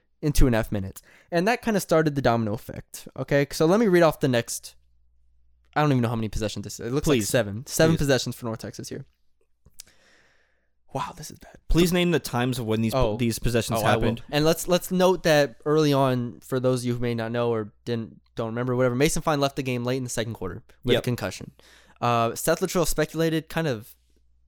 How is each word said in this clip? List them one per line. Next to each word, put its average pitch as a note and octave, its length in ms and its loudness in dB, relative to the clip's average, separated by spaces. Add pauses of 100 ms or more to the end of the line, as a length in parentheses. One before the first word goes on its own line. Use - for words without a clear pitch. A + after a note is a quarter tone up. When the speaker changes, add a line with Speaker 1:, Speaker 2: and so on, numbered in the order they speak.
(220)
Speaker 1:
in D3+ 100 0
two - 140 8
and B2 80 4
a A2 60 2
half A2+ 120 -4
minutes. G2 300 -8 (300)
And F3 160 0
that A#3+ 160 0
kinda G#3+ 160 0
started D#3+ 340 2
the C#3 80 -2
domino A#2 320 0
effect, - 540 -14 (100)
okay? C#3+ 340 0
So - 140 0
let F#3 140 4
me A#3 80 4
read F3 160 6
off D3+ 160 4
the D3 80 0
next, - 480 -4 (1000)
I D3 60 0
don't D3+ 100 4
even B2+ 120 2
know A2+ 60 0
how A#2+ 60 -4
many A2 140 -4
possessions G#2 360 -6
this - 140 -14
is. - 60 -10
It A#2+ 80 -4
looks D3 140 -2
like C#3+ 100 4
Speaker 2:
Please. G#2 120 -2
Speaker 1:
seven. A2 360 -2
Seven D#3+ 300 2
Speaker 2:
Please. - 100 0
Speaker 1:
possessions B2+ 300 0
for - 100 -12
North A2+ 140 -8
Texas - 300 -14
here. - 180 -12 (1800)
Wow, - 240 -8
this - 140 -16
is - 80 -18
bad. - 180 -20 (120)
Speaker 2:
Please E3+ 260 4
name F3 180 2
the D#3 80 2
times B2 380 -2
of B2 80 -6
when A2 160 0
these A2 120 0
po-, B2 200 2
Speaker 1:
Oh. A2 40 -4
Speaker 2:
these A#2 200 0
possessions A#2 420 0
Speaker 1:
Oh, G#2+ 60 0
I A2 100 4
will. A2 60 -2
Speaker 2:
happened. A2+ 200 -2 (100)
Speaker 1:
And D3 120 2
let's, E3 240 0
let's F3 240 0
note F#3 320 2
that D3 420 2
early D3+ 280 2
on, B2+ 460 0
for C3 200 -4
those B2+ 220 0
of A#2+ 60 -10
you A#2+ 80 0
who A#2 40 -6
may A#2+ 140 -2
not A2+ 180 -6
know A#2+ 200 0
or A2 200 -4 (140)
didn't, A2+ 340 -6 (160)
don't A#2 120 -4
remember, B2 280 -2
whatever, B2 200 2
Mason D#3 260 2
Fine D3+ 180 0
left C#3 160 -2
the C#3+ 80 -6
game B2 200 -4
late B2+ 140 -2
in C3 60 -6
the A#2+ 60 -10
second A2+ 240 -6
quarter F#2+ 300 -10 (200)
with A#2+ 100 0
Speaker 2:
Yep. A2+ 80 2
Speaker 1:
a - 20 -14
concussion. A2+ 480 -6 (500)
Uh, A#2 320 0
Seth - 280 -2
Luttrell F3 260 0
speculated, D#3 640 -2
kind E3 180 -4
of A#2+ 260 -6 (540)